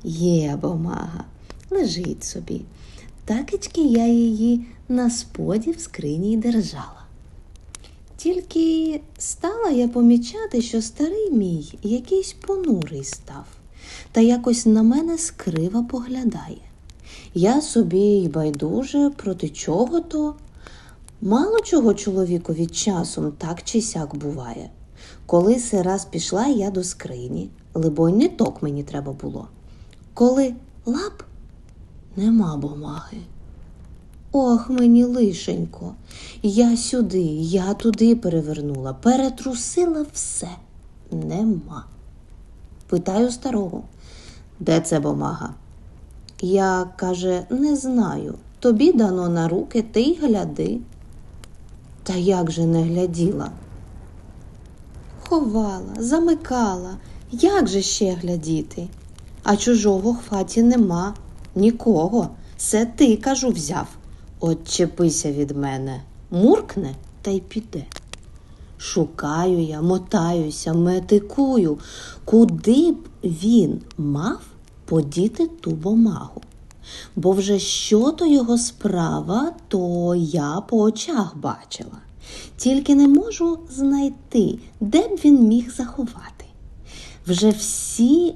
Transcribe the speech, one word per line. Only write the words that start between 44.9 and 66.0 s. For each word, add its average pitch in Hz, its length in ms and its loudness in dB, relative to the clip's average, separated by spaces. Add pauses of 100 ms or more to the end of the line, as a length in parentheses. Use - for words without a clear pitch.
бумага?» 143 540 -4 (880)
Я, 185 540 2
каже, 180 540 -2
не 277 260 0
знаю, 214 600 -2 (240)
тобі 254 340 6
дано 185 360 2
на 165 180 2
руки, 214 340 -2
ти 220 200 0
й 320 180 2
гляди. 202 600 -2 (1200)
Та 190 100 -6
як 175 380 2
же 165 140 0
не 165 180 2
гляділа? 170 680 0 (1800)
Ховала, 208 720 -2
замикала, 240 1000 0 (340)
як 320 360 2
же 190 140 0
ще 190 300 0
глядіти? 170 760 -4 (560)
А 202 140 2
чужого 208 540 2
в 240 180 -6
хаті 202 340 0
нема, 202 500 4 (420)
нікого. 202 720 2 (280)
Це 220 280 0
ти, 233 320 4
кажу, 262 320 -2
взяв. 165 380 -4 (520)
Отчепися 160 920 0
від 143 200 -2
мене, 135 500 -6 (300)